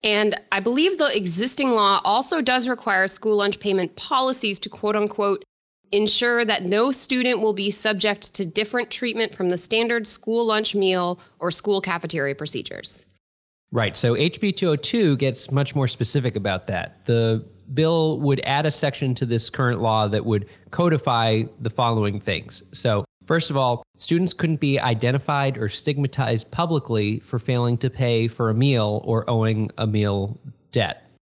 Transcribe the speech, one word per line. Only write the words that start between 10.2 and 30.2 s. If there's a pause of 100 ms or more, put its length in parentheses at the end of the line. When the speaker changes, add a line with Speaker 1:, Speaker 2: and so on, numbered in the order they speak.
Speaker 1:
lunch
meal (180)
or
school
cafeteria
procedures." (680)
Speaker 2:
Right.
So
H
B
two
oh
two
gets
much
more
specific
about
that.
The (300)
bill
would
add
a
section
to
this
current
law
that
would (240)
codify (180)
the
following
things. (100)
So (220)
first
of
all, (140)
students
couldn't
be
identified
or
stigmatized
publicly
for
failing
to
pay
for
a
meal
or
owing
a
meal (360)